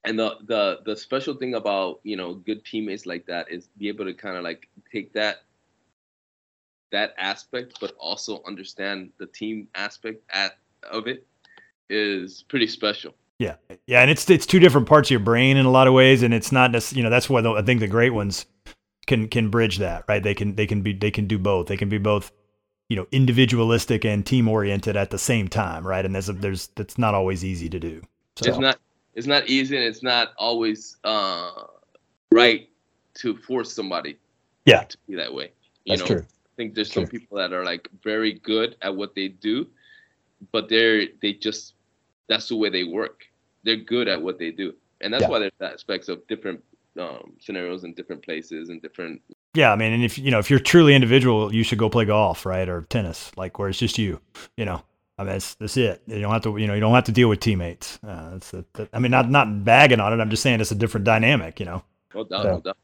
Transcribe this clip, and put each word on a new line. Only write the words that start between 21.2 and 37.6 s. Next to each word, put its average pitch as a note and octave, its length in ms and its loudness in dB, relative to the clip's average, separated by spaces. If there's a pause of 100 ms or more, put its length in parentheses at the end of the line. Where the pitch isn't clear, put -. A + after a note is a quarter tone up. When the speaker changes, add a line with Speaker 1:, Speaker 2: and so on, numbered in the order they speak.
Speaker 2:
do G#2 120 -2
both. F#2 280 0
They G2 100 -4
can G2+ 120 -4
be G#2+ 100 -2
both, G#2 320 0 (580)
you A2 80 -2
know, F#2 140 -6
individualistic A#2+ 960 2
and G#2 200 0
team A#2+ 240 2
oriented G2+ 480 -2
at G2 140 -2
the G2 80 -8
same A2 300 -2
time, E2+ 380 -4
right? F#2+ 180 -2
And F#2+ 100 -4
there's F#2+ 140 -6
a, G2+ 60 -6
there's, F#2+ 420 -6
that's - 220 -10
not A2 160 0
always F#2 300 -2
easy F2 260 -6
to F2 100 -8
do. E2 220 -12 (340)
So. B2 140 0
Speaker 1:
It's B2+ 80 -2
not, C3+ 200 0 (360)
it's A#2 120 -10
not C#3+ 220 0
easy, C3+ 280 0
and B2+ 80 0
it's A2 180 -4
not A#2+ 360 -2
always, A2 680 -4
uh, F#2+ 460 -4 (840)
right A#2 360 4 (460)
to A#2 240 -6
force B2+ 340 -6
somebody F2 460 -8 (460)
Speaker 2:
Yeah. A2+ 200 8
Speaker 1:
to - 120 -18 (100)
be G2 100 -12
that C2 180 -10
way. C#2+ 180 -12 (320)
You F#2+ 120 -2
Speaker 2:
That's F2+ 120 -6
Speaker 1:
know, G2+ 80 2
Speaker 2:
true. D#2+ 100 -8
Speaker 1:
I - 300 -20
think A2 180 -10
there's G#2+ 140 -4
Speaker 2:
That's - 60 -14
Speaker 1:
some F#2 140 -2
Speaker 2:
true. A#2+ 100 -14
Speaker 1:
people G2+ 200 -14
that F2+ 140 -4
are, F2+ 120 -4